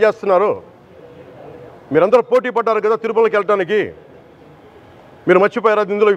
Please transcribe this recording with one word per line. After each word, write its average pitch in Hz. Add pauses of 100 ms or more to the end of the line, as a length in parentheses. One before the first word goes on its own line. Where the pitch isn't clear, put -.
చేస్తున్నారు? 202 (1400)
మీరందరూ 202
పోటీ 247
పడ్డారు 220
కదా 220
తిరుమలకి 220
వెళ్ళటానికి, 202 (1500)
మీరు 180
మర్చిపోయారు. 208
అది 196
ఇందులో 214